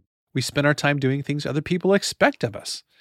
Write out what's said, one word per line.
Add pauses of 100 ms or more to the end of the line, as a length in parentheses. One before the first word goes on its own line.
(340)
We
spend
our
time
doing
things
other
people
expect
of
us. (180)